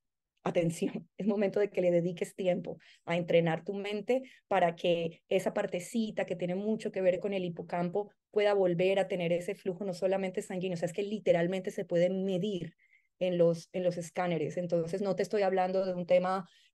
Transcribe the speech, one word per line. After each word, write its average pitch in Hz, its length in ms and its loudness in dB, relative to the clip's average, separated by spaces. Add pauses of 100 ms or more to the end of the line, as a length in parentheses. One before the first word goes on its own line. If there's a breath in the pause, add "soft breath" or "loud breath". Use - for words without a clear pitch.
(440)
atención, 170 680 -2
<laughs> - 40 -20
es 190 100 -6
momento 202 320 2
de 208 120 2
que 185 100 -2
le 180 100 4
dediques 175 440 0
tiempo 175 420 -2 (300 loud breath)
a 170 100 0
entrenar 165 480 2
tu 202 80 -4
mente 208 520 -2 (220 loud breath)
para 175 300 4
que 170 540 0
esa 185 240 0
partecita 202 720 -4
que 180 100 -4
tiene 175 180 -2
mucho 214 380 -2
que 190 80 -4
ver 180 180 4
con 202 140 -4
el 185 140 -2
hipocampo 175 640 -4 (200)
pueda 208 220 4
volver 190 460 4
a 190 100 0
tener 175 240 -2
ese 170 220 -2
flujo 185 320 -6
no 180 80 -4
solamente 190 480 -2
sanguíneo, 185 320 -4
o 170 40 -4
sea, 170 80 -2
es 170 60 -6
que 208 100 -4
literalmente 190 680 0
se 190 160 -6
puede 175 240 2
medir 190 640 -2 (460 soft breath)
en 180 180 0
los, 170 340 2
en 185 100 -2
los 175 140 0
escáneres. 170 640 -4
Entonces, 170 420 0
no 190 160 0
te 208 60 0
estoy 202 180 0
hablando 185 460 2
de 180 80 -2
un 180 100 -4
tema, 180 420 2 (280 soft breath)